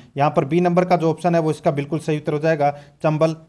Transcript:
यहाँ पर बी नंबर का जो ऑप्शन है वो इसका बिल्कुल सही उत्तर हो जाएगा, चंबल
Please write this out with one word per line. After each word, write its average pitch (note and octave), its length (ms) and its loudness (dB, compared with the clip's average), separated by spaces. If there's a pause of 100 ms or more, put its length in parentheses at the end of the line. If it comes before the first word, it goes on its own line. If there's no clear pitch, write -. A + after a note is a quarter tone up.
(160)
यहाँ C#3+ 140 2
पर D3+ 140 0
बी D3+ 160 0
नंबर F3 240 2
का F3+ 120 2
जो D#3+ 140 0
ऑप्शन E3+ 240 -2
है E3+ 60 4
वो D#3 100 0
इसका D#3 200 -2
बिल्कुल D3 280 -4
सही D3+ 180 -2
उत्तर D3+ 160 -4
हो D3+ 60 -2
जाएगा, D3 320 0
चंबल D#3 640 -2 (120)